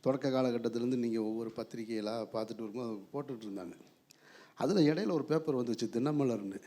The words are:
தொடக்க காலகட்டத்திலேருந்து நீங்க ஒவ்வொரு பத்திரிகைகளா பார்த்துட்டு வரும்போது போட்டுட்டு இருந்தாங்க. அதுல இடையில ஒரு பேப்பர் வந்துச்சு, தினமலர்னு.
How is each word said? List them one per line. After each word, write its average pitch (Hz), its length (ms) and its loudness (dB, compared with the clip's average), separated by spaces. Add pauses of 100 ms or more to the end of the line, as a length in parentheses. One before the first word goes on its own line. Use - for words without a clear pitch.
தொடக்க 135 280 2
காலகட்டத்திலேருந்து 123 680 2
நீங்க 117 260 0
ஒவ்வொரு 110 340 -4
பத்திரிகைகளா 110 760 -4
பார்த்துட்டு 110 400 -4
வரும்போது 117 200 -4 (200)
போட்டுட்டு 135 340 -8
இருந்தாங்க. 95 300 -8 (800)
அதுல 180 260 2
இடையில 160 320 4
ஒரு 147 120 2
பேப்பர் 156 320 0
வந்துச்சு, 120 360 0
தினமலர்னு. 120 760 2